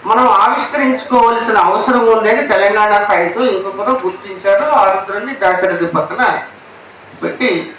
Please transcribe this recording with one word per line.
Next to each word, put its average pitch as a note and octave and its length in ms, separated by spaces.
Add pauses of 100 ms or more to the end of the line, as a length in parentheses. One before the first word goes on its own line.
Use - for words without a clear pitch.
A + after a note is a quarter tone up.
మనం A3+ 240
ఆవిష్కరించుకోవాల్సిన A#3 1300
అవసరం A3 540
ఉందని A3 360
తెలంగాణ G#3 560
సాహిత్యం A3+ 440
ఇంకొకరు G3 420
గుర్తించారు. G3 800
ఆరుద్రని G#3+ 640
దాశరథి F3+ 520
పక్కన E3 540 (840)
పెట్టి F#3+ 560